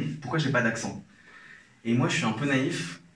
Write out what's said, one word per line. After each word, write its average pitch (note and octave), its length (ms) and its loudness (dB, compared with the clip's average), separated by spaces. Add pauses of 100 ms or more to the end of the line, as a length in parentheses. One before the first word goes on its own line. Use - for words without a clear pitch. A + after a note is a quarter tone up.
(200)
pourquoi D#3+ 180 -2
j'ai C3 120 2
pas A#2+ 120 4
d'accent. - 400 -2 (840)
Et A#2 100 2
moi, C3 140 4
je - 60 0
suis - 100 0
un A2 80 2
peu C#3 140 -2
naïf C#3 540 -2 (160)